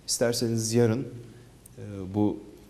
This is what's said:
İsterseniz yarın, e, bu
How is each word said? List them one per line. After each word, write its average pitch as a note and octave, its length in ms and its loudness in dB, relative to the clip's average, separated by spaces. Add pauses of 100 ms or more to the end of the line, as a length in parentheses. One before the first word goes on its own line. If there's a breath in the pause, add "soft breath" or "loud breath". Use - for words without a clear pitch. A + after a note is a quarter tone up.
İsterseniz A#2 680 0
yarın, A#2+ 340 4 (720 soft breath)
e, G2 360 -10
bu G#2 240 2 (320)